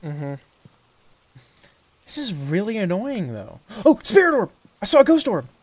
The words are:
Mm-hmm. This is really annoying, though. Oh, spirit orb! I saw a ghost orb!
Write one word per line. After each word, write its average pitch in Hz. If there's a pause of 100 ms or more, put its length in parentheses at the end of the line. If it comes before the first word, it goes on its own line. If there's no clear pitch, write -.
Mm-hmm. 147 (1700)
This -
is 269
really 170
annoying, 196
though. 95 (240)
Oh, 302
spirit 349
orb! 233 (300)
I 208
saw 285
a 269
ghost 302
orb! 156 (160)